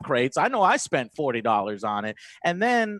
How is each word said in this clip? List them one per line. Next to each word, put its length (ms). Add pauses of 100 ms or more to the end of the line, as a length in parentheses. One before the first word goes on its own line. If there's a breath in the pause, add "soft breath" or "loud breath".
crates. 340
I 120
know 120
I 140
spent 400
forty 240
dollars 460
on 180
it. 140 (260 loud breath)
And 180
then 380